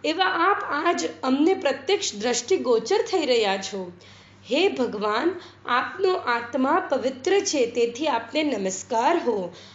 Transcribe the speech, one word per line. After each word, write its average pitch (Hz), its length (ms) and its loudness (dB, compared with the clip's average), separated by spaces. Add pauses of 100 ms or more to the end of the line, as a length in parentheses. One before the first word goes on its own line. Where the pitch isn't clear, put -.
એવા 330 200 0
આપ 370 380 2
આજ 320 460 0 (140)
અમને 285 300 4
પ્રત્યક્ષ - 640 -2
દ્રષ્ટિગોચર 247 840 0 (100)
થઈ 339 140 0
રહ્યા 220 320 2
છો. 196 340 -8 (600)
હે 339 180 4
ભગવાન, 233 640 0 (340)
આપનો 370 480 0
આત્મા 269 760 0
પવિત્ર 269 500 0
છે, 277 260 0
તેથી 240 420 -2
આપને 277 360 -2
નમસ્કાર 233 720 0
હો. 208 360 -2 (220)